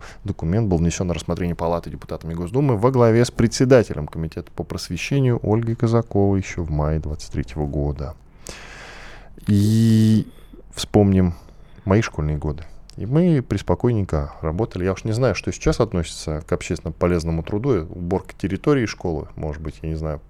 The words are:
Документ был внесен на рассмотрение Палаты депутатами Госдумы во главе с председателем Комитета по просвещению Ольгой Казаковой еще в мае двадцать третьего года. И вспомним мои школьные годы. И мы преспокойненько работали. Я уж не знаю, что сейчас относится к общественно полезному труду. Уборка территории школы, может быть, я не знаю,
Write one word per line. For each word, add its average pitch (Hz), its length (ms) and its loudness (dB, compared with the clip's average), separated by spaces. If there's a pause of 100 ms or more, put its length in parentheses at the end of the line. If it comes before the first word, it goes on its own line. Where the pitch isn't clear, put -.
(220)
Документ 101 460 -2
был 87 100 4
внесен 85 300 0
на 85 60 -2
рассмотрение 85 420 -4
Палаты 85 340 -2
депутатами 80 440 -10
Госдумы 107 420 0
во 117 160 2
главе 120 320 6
с - 80 0
председателем 117 720 4
Комитета 80 480 -8
по 87 80 -6
просвещению 120 800 -2
Ольгой 113 320 0
Казаковой 107 640 2
еще - 240 -4
в 80 80 -6
мае 76 300 0
двадцать 76 320 -8
третьего 73 340 -4
года. 71 480 -4 (1300)
И 110 800 6 (440)
вспомним 95 640 4 (500)
мои 98 160 4
школьные 76 380 -2
годы. 76 240 -6 (340)
И 95 100 -8
мы 156 340 4
преспокойненько 95 920 0 (100)
работали. 90 420 -2
Я 95 80 0
уж - 120 -8
не 110 80 -2
знаю, 113 220 2
что - 180 -6
сейчас - 280 -2
относится 82 680 -4
к - 60 -8
общественно - 400 -4
полезному 82 500 0
труду. 104 460 -2
Уборка 90 480 -6
территории 120 480 0
школы, 80 520 -4
может 78 260 -6
быть, 78 180 -10
я 80 80 -8
не 80 60 -4
знаю, 78 360 -6